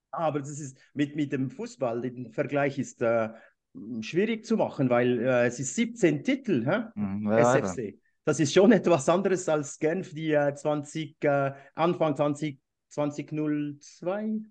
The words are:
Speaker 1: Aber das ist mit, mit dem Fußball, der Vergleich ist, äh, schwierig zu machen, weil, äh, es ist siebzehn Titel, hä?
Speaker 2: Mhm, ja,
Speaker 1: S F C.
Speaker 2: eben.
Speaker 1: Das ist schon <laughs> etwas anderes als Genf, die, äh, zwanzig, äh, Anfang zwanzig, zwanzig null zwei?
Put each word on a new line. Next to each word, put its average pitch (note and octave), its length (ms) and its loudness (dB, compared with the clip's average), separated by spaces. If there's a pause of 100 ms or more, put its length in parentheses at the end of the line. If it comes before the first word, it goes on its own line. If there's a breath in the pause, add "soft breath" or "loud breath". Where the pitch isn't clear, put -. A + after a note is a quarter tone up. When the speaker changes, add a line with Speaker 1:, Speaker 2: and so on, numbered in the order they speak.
(100)
Speaker 1:
Aber D3+ 300 -2
das C#3+ 180 -12
ist C#3 200 -14 (160 soft breath)
mit, C#3+ 200 -2
mit D3 180 -4
dem C3+ 180 -2
Fußball, B2+ 500 -6
der B2 320 -10
Vergleich C#3 460 -2
ist, - 240 -6
äh, A2+ 260 2 (720 loud breath)
schwierig G#3+ 460 -2
zu A3+ 100 0
machen, C#3+ 320 0
weil, B2 320 2
äh, B2 260 2
es A#2+ 140 -4
ist C3 140 -8
siebzehn F3 500 0
Titel, G#3 400 0
hä? G3+ 200 0 (100)
Speaker 2:
Mhm, G#2 360 -4
ja, A#2 240 6
Speaker 1:
S C3+ 80 4
F F#2+ 120 -2
C. G2+ 140 -6
Speaker 2:
eben. - 120 -16 (240)
Speaker 1:
Das D3+ 160 0
ist D#3 140 2
schon G3+ 180 10
<laughs> F#3+ 80 8 (180)
etwas C3+ 120 -4
anderes F#3 400 2
als D3+ 280 -2
Genf, D#3+ 360 -2
die, D#3 180 -4
äh, C#3+ 220 2
zwanzig, D3+ 680 -6
äh, C#3 300 2 (220 loud breath)
Anfang D#3+ 420 2
zwanzig, D3 420 -2 (300)
zwanzig D3 440 -6
null D3 480 -4
zwei? G#3+ 580 -6 (120)